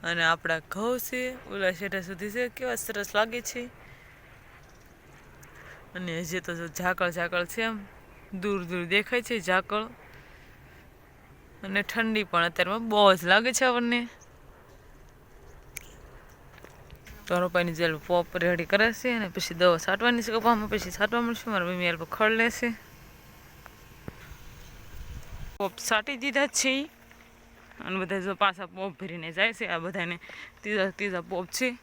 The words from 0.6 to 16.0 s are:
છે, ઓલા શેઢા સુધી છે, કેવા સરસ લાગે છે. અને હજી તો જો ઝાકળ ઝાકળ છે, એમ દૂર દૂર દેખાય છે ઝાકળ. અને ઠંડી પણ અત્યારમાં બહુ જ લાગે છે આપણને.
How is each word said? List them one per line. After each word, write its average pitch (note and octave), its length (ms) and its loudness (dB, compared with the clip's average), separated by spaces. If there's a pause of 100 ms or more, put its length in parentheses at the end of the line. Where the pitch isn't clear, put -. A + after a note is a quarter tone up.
છે, B3+ 340 -4 (160)
ઓલા G3 200 0
શેઢા F#3+ 300 -4
સુધી F#3+ 300 -8
છે, B3 180 -2
કેવા B3 260 -6
સરસ G#3 400 -6
લાગે A3+ 260 2
છે. A#3+ 260 -8 (2250)
અને F3 260 -6
હજી F3 200 -4
તો E3+ 140 -8
જો E3+ 120 -8
ઝાકળ F3+ 440 0
ઝાકળ F3 340 -2
છે, A3+ 180 -6
એમ A3 240 -4 (480)
દૂર F#3+ 300 -2
દૂર F3 200 -4
દેખાય G#3 380 0
છે A#3 160 -2
ઝાકળ. F#3+ 440 0 (1800)
અને G3 200 0
ઠંડી A3 420 0
પણ E3+ 200 4
અત્યારમાં F#3 440 0
બહુ G#3 260 10
જ E3+ 100 -2
લાગે G#3+ 280 6
છે C4 120 2
આપણને. A#3+ 440 2 (3250)